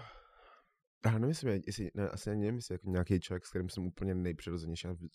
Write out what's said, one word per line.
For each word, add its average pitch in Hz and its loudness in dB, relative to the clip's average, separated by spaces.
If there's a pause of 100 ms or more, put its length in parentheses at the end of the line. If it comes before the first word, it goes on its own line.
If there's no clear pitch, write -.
(1040)
já 110 6
nevím, 110 4
jestli, 127 2
jestli, 101 -4
ne, 101 0
asi - -4
ani 104 2
nevím, 107 2
jestli 117 -6
jako 95 -4
nějaký 90 6
člověk, 90 -4
s - -16
kterým 92 0
jsem 92 -2
úplně 95 0
nejpřirozenější. 85 -2
Já, 90 -4 (200)